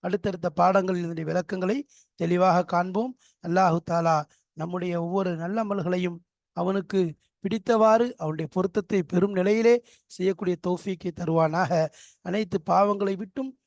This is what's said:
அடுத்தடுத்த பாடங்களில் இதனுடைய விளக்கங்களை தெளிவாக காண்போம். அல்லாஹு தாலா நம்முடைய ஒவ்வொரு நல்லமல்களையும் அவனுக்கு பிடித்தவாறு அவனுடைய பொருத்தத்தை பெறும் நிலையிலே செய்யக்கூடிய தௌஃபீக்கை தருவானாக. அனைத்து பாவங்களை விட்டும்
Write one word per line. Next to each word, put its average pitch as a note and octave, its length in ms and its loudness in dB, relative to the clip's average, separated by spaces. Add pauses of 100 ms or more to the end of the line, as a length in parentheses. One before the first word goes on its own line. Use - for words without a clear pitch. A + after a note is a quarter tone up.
அடுத்தடுத்த F3+ 460 -4
பாடங்களில் F#3 520 2
இதனுடைய E3 280 -6
விளக்கங்களை F#3 480 -2 (420)
தெளிவாக F3 460 2
காண்போம். F#3 480 -2 (300)
அல்லாஹு F3 340 2 (140)
தாலா E3 260 2 (400)
நம்முடைய F3 440 -6
ஒவ்வொரு F#3 340 -2
நல்லமல்களையும் F3+ 840 -4 (400)
அவனுக்கு F#3+ 420 -2 (440)
பிடித்தவாறு A3 640 2 (120)
அவனுடைய D#3 340 -6
பொருத்தத்தை F#3+ 520 -2
பெறும் F3+ 280 0
நிலையிலே G#3+ 440 4 (360)
செய்யக்கூடிய F#3 440 -2 (120)
தௌஃபீக்கை F3+ 480 -4
தருவானாக. E3 560 0 (500)
அனைத்து F#3 440 -4
பாவங்களை G3 500 2
விட்டும் C4 360 -8 (160)